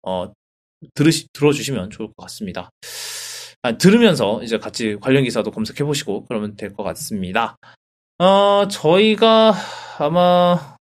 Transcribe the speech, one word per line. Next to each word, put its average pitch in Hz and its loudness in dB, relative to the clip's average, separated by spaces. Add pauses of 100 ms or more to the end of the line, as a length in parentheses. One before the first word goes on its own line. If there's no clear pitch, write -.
어, 92 -8 (600)
들으시-, 156 0
들어주시면 127 -2
좋을 107 -12
것 - -20
같습니다. 90 -12 (920)
아, 117 -2
들으면서 165 4
이제 113 -4
같이 107 -6
관련 135 2
기사도 110 -4
검색해보시고 113 -6
그러면 104 -8
될 98 -12
것 107 -12
같습니다. 95 -4 (640)
어, 202 4
저희가 214 4 (440)
아마 175 2 (120)